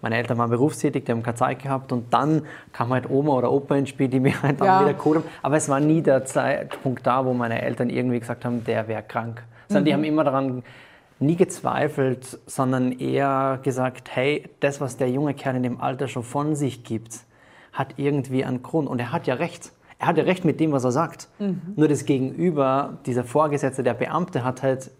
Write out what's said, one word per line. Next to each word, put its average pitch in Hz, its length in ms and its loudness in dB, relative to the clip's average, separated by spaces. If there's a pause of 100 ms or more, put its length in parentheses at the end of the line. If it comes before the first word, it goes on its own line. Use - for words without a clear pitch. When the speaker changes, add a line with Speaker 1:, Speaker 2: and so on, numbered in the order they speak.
Speaker 1:
meine 113 160 0
Eltern 120 220 0
waren 117 100 2
berufstätig, 143 560 0
die - 60 -2
haben 113 100 0
keine 117 160 -4
Zeit 131 240 0
gehabt 135 300 -4
und 120 200 -4
dann 147 300 4 (320)
kam 120 160 -4
halt 127 180 0
Oma 139 260 2
oder 123 180 2
Opa 139 240 2
ins 135 140 2
Spiel, 135 180 0
die 131 120 2
mir 139 220 2
halt 147 180 2
dann - 80 4
Speaker 2:
Ja. 190 140 6
Speaker 1:
wieder 143 140 4
geholt 156 240 2
haben. 156 80 -6 (160)
Aber 139 140 2
es 147 120 0
war 139 100 2
nie 156 220 4
der 135 240 4
Zeitpunkt 131 800 -2
da, 131 180 2
wo 127 100 0
meine 120 280 -2
Eltern 127 300 -2
irgendwie 123 280 0
gesagt 117 260 -8
haben, 120 180 -2
der 113 240 -2
wäre 110 160 -6
krank. 117 400 -6 (240)
Sondern 196 180 2
die 156 60 4
Speaker 2:
Mhm. 139 40 4
Speaker 1:
haben 151 100 0
immer 156 180 2
daran 135 400 0 (560)
nie 147 160 4
gezweifelt, 135 1120 0
sondern 127 460 0
eher 135 680 0
gesagt, 127 540 -2
"Hey, 143 340 0 (100)
das, 139 220 0
was 131 160 -6
der 131 140 0
junge 139 240 0
Kerl 131 200 -4
in 127 60 0
dem 123 180 -2
Alter 135 280 -4
schon 120 160 -6
von 147 320 -2
sich 139 280 -4
gibt, - 360 -8 (540)
hat - 240 -6
irgendwie 131 460 0
einen 127 200 -4
Grund." 156 260 -2
Und 127 100 -2
er 120 120 -4
hat 165 160 -4
ja 131 80 2
recht. - 360 -8 (280)
Er - 80 0
hat 170 100 4
ja 147 60 4
recht 180 220 2
mit 147 140 2
dem, 160 120 2
was 135 120 2
er 127 80 2
sagt. 156 360 -2 (100)
Speaker 2:
Mhm. 196 240 -4 (140)
Speaker 1:
Nur 151 120 6
das 135 180 2
Gegenüber, 139 1000 2
dieser 123 180 0
Vorgesetzte, 143 600 0
der 120 100 2
Beamte, 147 500 -2
hat 127 200 -4
halt 131 260 0 (100)